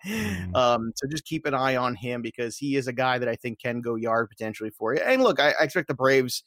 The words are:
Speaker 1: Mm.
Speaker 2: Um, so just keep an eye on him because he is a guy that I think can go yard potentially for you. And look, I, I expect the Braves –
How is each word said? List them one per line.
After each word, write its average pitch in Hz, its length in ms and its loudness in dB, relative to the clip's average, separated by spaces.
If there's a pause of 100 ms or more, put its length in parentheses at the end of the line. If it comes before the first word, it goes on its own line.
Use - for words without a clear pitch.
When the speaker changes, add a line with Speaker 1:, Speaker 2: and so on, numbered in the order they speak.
Speaker 1:
Mm. 196 480 -4
Speaker 2:
Um, 120 400 2
so - 120 -6
just 151 180 -8
keep 156 200 -6
an 147 80 0
eye 131 220 0
on 123 200 0
him 120 280 -6
because 117 340 -6
he 139 180 -2
is 131 120 0
a 127 60 -4
guy 127 260 2
that 120 100 -2
I 117 60 -2
think 117 240 -8
can 120 220 -4
go 117 140 -2
yard 113 340 0
potentially 110 420 -8
for 113 240 -2
you. 160 60 0
And 262 200 4
look, 208 180 4
I, 143 200 4
I - 40 4
expect 156 260 0
the 147 60 -4
Braves – 131 520 4